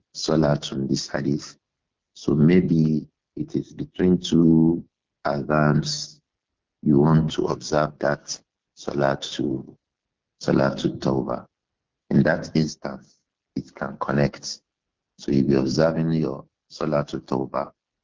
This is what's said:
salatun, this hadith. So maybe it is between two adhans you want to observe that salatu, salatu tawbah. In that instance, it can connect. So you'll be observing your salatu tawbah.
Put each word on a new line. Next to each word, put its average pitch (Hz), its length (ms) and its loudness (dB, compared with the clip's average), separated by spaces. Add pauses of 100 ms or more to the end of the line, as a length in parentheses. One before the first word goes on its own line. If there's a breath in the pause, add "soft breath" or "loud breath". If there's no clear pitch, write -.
(160)
salatun, 73 760 0
this 69 180 -2
hadith. 69 500 -6 (580)
So - 180 -2
maybe 78 720 4 (280)
it 76 200 -8
is - 180 -6
between 90 460 0
two 82 640 4 (420)
adhans 73 920 0 (640)
you 71 160 4
want 78 320 4
to - 140 -4
observe 76 540 -2
that - 400 -4 (380)
salatu, 69 1000 -4 (640)
salatu - 580 0
tawbah. 64 460 -4 (640)
In 71 140 4
that - 320 -2
instance, 76 640 -4 (380)
it - 200 -10
can 69 240 -10
connect. - 640 -4 (560)
So - 140 -6
you'll 69 160 2
be 71 80 2
observing 80 580 0
your 71 320 -4 (260)
salatu 76 500 -4
tawbah. 67 500 -4 (320)